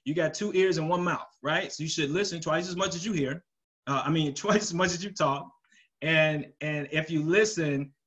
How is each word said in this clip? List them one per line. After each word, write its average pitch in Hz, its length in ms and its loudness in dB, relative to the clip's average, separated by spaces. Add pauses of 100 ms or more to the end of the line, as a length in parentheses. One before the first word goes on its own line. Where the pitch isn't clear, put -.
You 143 100 -2
got 160 180 0
two 208 220 -4
ears 185 240 4
and 156 100 -2
one 175 140 0
mouth, 170 240 -2 (160)
right? 160 280 -2
So - 120 -8
you 160 60 -4
should 151 200 0
listen 180 320 -2
twice 170 280 0
as 180 60 -8
much 185 200 -2
as 170 100 -8
you 226 80 -2
hear. 147 300 -2 (420)
Uh, 135 200 0
I 143 40 0
mean, 156 240 2
<laughs> - 100 -8
twice 208 200 4
as 170 100 -6
much 175 200 2
as 170 100 -6
you 202 80 -8
talk. 151 360 0 (540)
And, 156 460 2 (140)
and 147 300 -4
if 156 200 -2
you 151 120 0
listen, 160 680 2 (160)